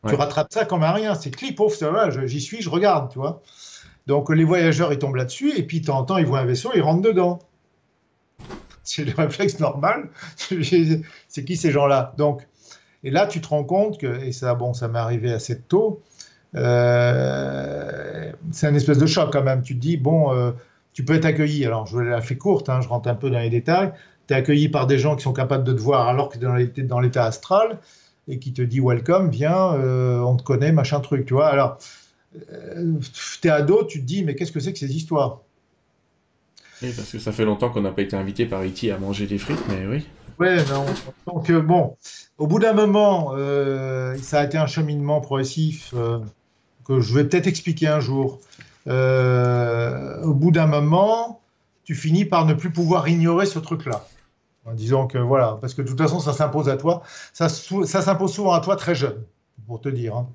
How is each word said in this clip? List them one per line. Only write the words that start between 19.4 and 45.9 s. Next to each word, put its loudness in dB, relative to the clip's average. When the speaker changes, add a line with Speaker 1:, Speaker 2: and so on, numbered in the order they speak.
Speaker 1:
même. 2
Tu -6
te -4
dis, -2
bon, 2
euh, 0
tu -8
peux 2
être 2
accueilli. 0
Alors, -2
je -6
la 0
fais -6
courte, 0
hein, 0
je -4
rentre -4
un 0
peu -4
dans 0
les -2
détails, 0
t'es 0
accueilli 2
par 0
des 4
gens 2
qui -8
sont -2
capables 0
de 0
te 0
voir 2
alors 0
que -14
t'es -6
dans 0
l'état, 0
dans -2
l'état 2
astral 0
et -8
qui -10
te -4
dit, « 0
Welcome, 2
viens, 2
euh, 2
on 2
te -2
connaît, 2
machin 2
truc », -2
tu -2
vois. 4
Alors, 2
euh, -4
t'es 4
ado, 4
tu -8
te -6
dis, « -2
Mais -2
qu'est-ce -6
que -6
c'est -4
que -12
ces -4
histoires ? » -2
Speaker 2:
Oui, -6
parce -12
que -10
ça -6
fait 0
longtemps 0
qu'on -4
n'a -2
pas -2
été -4
invité -2
par -6
E -2
T -4
à -6
manger -4
des -4
frites, -6
mais -4
oui. -4
Speaker 1:
Ouais, 4
non. -2
Donc, -6
euh, 6
bon, 2
au -2
bout 2
d'un 4
moment, 4
euh, -2
ça 0
a 2
été 0
un 2
cheminement -2
progressif, -4